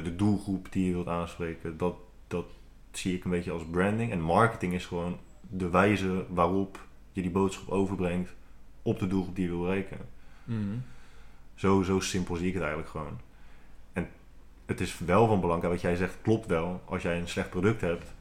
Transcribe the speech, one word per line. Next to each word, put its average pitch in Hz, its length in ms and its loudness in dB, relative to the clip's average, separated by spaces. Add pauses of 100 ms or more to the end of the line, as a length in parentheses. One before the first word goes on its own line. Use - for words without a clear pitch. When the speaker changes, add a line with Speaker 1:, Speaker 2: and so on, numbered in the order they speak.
Speaker 1:
de 85 120 -4
doelgroep 98 560 0
die 95 160 2
je 90 60 2
wilt 87 140 -2
aanspreken. 85 680 -4
Dat, 87 180 0 (320)
dat 87 180 -4 (460)
zie 90 240 -2
ik 90 80 -6
een 90 80 -2
beetje 87 200 0
als 82 200 -4
branding. 104 400 2
En 87 100 0
marketing 90 520 4
is 90 120 -4
gewoon 87 320 -4 (320)
de 90 200 -2
wijze 92 600 4
waarop 92 560 2 (260)
je 95 100 -2
die 87 100 0
boodschap 95 380 0
overbrengt... 90 640 0 (460)
op 113 180 0
de 101 80 0
doelgroep 90 280 0
die 92 100 0
je 85 60 0
wil 87 100 -2
bereiken. 95 360 0 (460)
Speaker 2:
Mhm. 113 160 -4 (960)
Speaker 1:
Zo, 98 260 6
zo 92 180 4
simpel 90 360 0
zie 87 120 0
ik 90 60 0
het 90 80 -2
eigenlijk 78 300 -2
gewoon. 80 280 -8 (720)
En 85 140 -2 (580)
het - 160 -4
is 87 180 -4
wel 92 280 6
van 104 140 4
belang, 87 220 2
en 87 60 2
wat 87 120 0
jij 90 140 2
zegt 90 260 0
klopt 110 260 2
wel. 87 380 0
Als 92 160 -4
jij 87 180 0
een 87 80 -4
slecht - 220 -4
product 98 320 2
hebt, 87 240 -2 (160)